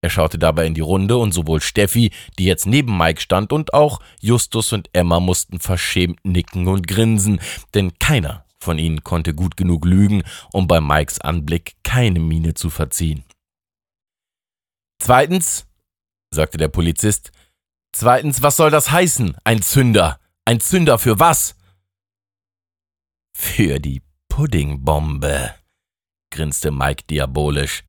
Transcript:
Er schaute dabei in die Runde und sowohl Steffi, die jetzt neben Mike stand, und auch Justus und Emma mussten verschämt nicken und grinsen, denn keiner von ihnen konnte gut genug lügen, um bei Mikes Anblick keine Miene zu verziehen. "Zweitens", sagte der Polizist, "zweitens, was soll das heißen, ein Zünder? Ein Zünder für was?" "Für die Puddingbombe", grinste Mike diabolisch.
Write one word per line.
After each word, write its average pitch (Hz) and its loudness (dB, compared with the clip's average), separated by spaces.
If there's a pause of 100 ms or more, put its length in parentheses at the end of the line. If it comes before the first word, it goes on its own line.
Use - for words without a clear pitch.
Er 85 -2
schaute 80 -2
dabei 80 2
in 80 -2
die 80 -4
Runde 95 0
und 110 0
sowohl 80 0
Steffi, 104 0 (280)
die 95 0
jetzt - 0
neben 117 2
Mike 82 2
stand, 104 -2
und 151 -4
auch 147 2 (200)
Justus 113 0
und 98 -6
Emma 87 2
mussten 90 -2
verschämt 90 -2
nicken 90 -2
und 92 0
grinsen, 104 2 (360)
denn 95 0
keiner 98 -2 (120)
von 82 -4
ihnen 80 -2
konnte 80 -2
gut 85 -4
genug 87 0
lügen, 98 4 (280)
um 92 0
bei 82 4
Mikes 73 0
Anblick 78 -4
keine 113 0
Miene 80 0
zu - -6
verziehen. 76 -4 (1800)
"Zweitens", 151 2 (640)
sagte 76 -2
der 78 0
Polizist, 87 -2 (600)
"zweitens, 127 0
was 143 2
soll 156 4
das 147 2
heißen, 143 0
ein 113 2
Zünder? 107 2 (260)
Ein 117 2
Zünder 156 2
für 110 2
was?" 160 2 (1800)
"Für 71 -2
die 69 -8 (280)
Puddingbombe", 73 -2 (760)
grinste 76 -4
Mike 69 -4
diabolisch. 71 -2